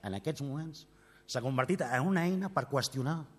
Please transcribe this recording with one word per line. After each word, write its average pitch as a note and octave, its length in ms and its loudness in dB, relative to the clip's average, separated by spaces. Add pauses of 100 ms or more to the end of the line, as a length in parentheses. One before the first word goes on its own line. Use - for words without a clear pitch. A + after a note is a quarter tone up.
en G2 120 -4
aquests C#3 280 -4
moments D3 420 -8 (380)
s'ha - 200 -4
convertit C3 400 2
en B2+ 240 2
una F3 200 4
eina F#3 240 0
per C3+ 160 2
qüestionar C3+ 500 0 (200)